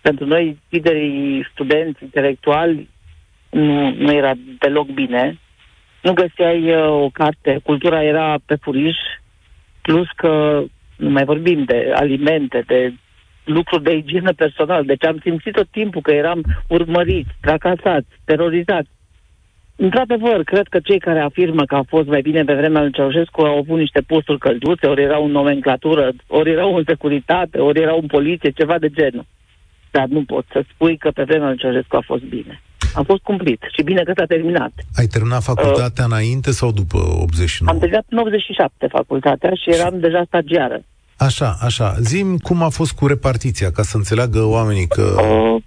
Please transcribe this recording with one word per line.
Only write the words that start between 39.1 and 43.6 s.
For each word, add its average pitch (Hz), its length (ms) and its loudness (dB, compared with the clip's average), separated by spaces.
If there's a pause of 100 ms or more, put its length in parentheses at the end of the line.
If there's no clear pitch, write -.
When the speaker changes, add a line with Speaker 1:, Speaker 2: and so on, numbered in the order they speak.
Speaker 1:
și - 160 -4
eram 175 300 2
deja 170 260 2
stagiară. 147 540 0 (360)
Speaker 2:
Așa, 127 440 0
așa. 110 400 0
Zi-mi 175 380 0
cum 170 240 0
a 160 60 2
fost 156 240 -2
cu - 140 -2
repartiția, 127 640 0